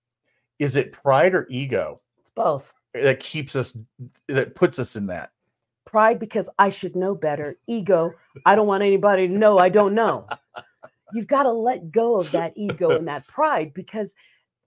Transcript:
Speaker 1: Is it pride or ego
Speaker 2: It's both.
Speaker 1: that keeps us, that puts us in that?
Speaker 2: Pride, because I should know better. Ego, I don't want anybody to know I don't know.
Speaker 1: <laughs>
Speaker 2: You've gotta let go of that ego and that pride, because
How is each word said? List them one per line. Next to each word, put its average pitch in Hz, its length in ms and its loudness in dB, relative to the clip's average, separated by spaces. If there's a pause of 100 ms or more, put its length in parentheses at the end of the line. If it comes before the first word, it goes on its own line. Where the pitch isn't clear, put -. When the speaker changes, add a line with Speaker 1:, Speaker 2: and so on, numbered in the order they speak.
(580)
Speaker 1:
Is 143 180 -2
it - 160 -2
pride 151 420 2
or 160 140 -2
ego 120 520 -6 (220)
Speaker 2:
It's - 120 -20
both. 170 380 -4 (220)
Speaker 1:
that 135 260 0
keeps - 360 -10
us, 127 200 -4 (520)
that 131 260 -2
puts - 240 0
us 120 180 -6
in 101 100 -6
that? 87 240 -10 (540)
Speaker 2:
Pride, 220 340 2
because 214 400 -6
I 196 120 4
should 180 260 -8
know 190 180 -2
better. 151 440 -6 (100)
Ego, 180 440 0 (320)
I 202 120 6
don't 214 100 4
want 196 160 0
anybody 196 460 2
to 175 60 -2
know 208 240 4
I 180 100 6
don't 202 260 2
know. 185 380 -2
Speaker 1:
<laughs> - 800 -20
Speaker 2:
You've 214 160 -8
gotta 269 240 2
let 226 400 -4
go 226 260 2
of 156 140 -4
that 165 240 -2
ego 185 340 -2
and 143 160 0
that 143 220 -8
pride, 208 440 -2
because 202 440 -10 (500)